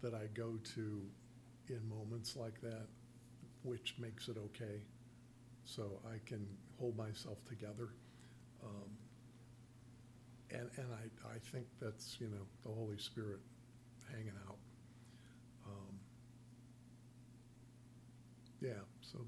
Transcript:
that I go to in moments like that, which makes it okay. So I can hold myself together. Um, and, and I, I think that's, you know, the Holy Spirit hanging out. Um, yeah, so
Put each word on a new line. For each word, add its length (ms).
that 120
I 200
go 200
to 280
in 200
moments 480
like 260
that, 240
which 340
makes 300
it 100
okay. 420
So 400
I 100
can 200
hold 180
myself 480
together. 460
Um, 280
and, 260
and 180
I, 400
I 40
think 140
that's, 380
you 100
know, 180
the 120
Holy 220
Spirit 440
hanging 220
out. 80
Um, 320
yeah, 100
so 280